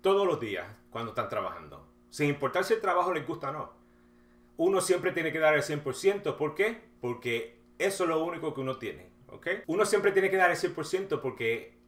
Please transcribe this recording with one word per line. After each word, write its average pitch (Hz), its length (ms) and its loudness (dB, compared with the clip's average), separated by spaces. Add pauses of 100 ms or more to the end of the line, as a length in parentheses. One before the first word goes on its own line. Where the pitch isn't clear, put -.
todos 196 240 4
los 151 140 2
días 98 280 -4 (220)
cuando 113 220 -8
están 110 160 -4
trabajando. 90 640 -8 (200)
Sin 147 180 0
importar 143 340 0
si 220 120 2
el 220 60 -6
trabajo 180 320 2
les 131 140 -4
gusta - 220 -6
o 147 40 -6
no. 123 200 -10 (840)
Uno 185 240 4
siempre 180 320 2
tiene 160 220 -2
que 160 60 -2
dar 151 160 6
el 139 80 2
cien 147 180 -4
por 131 140 -6
ciento. 196 420 0
¿Por 151 180 -2
qué? 220 260 0 (200)
Porque 117 580 -4 (180)
eso 190 260 0
es 165 60 2
lo 160 140 2
único 165 300 -4
que 139 80 -6
uno 131 160 -4
tiene, - 340 -10 (160)
¿ok? - 200 -12 (200)
Uno 190 160 2
siempre 202 300 4
tiene 190 160 4
que 190 80 2
dar 180 140 6
el 170 60 2
cien 175 160 -2
por 156 120 -6
ciento 185 360 -2
porque 117 560 -4 (100)